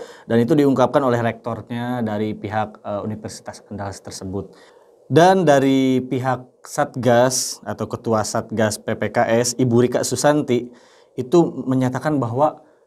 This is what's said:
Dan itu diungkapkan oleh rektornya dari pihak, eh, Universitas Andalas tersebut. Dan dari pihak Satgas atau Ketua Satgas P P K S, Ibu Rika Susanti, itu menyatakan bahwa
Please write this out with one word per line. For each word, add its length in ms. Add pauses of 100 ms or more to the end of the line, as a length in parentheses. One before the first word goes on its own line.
(280)
Dan 160
itu 80
diungkapkan 480
oleh 240
rektornya 800
dari 320
pihak, 480
eh, 240
Universitas 640
Andalas 320
tersebut. 480 (560)
Dan 400
dari 560
pihak 640
Satgas 960
atau 240
Ketua 400
Satgas 480
P 240
P 80
K 240
S, 240
Ibu 320
Rika 160
Susanti, 640 (480)
itu 220 (260)
menyatakan 560
bahwa 400 (280)